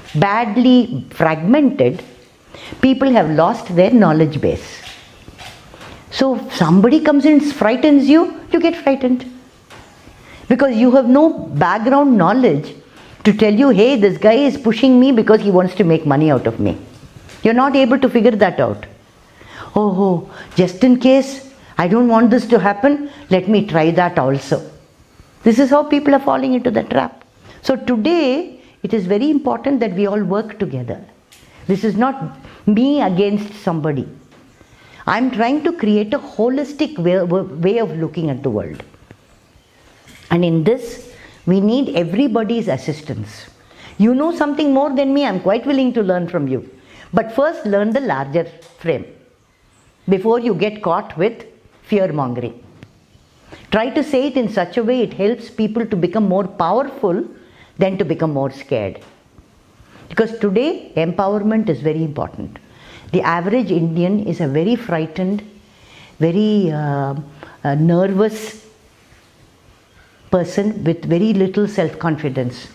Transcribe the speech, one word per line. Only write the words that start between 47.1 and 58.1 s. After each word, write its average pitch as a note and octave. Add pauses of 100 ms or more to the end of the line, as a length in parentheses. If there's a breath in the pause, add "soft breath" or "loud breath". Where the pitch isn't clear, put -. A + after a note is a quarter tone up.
But A3
first D#4
learn G#3
the C4+
larger D3+ (340)
frame D3 (1040)
before G#3+
you A3+
get G#3
caught F#3+
with F3 (380)
fear-mongering. C#3+ (1120 loud breath)
Try A#3
to C#4+
say C4
it C4+
in B3
such F3
a A#3
way B3
it G3
helps A#3
people G#3+
to G#3+
become F#3
more F#3
powerful G3+ (540 loud breath)
than F#3+
to F#3+
become D#3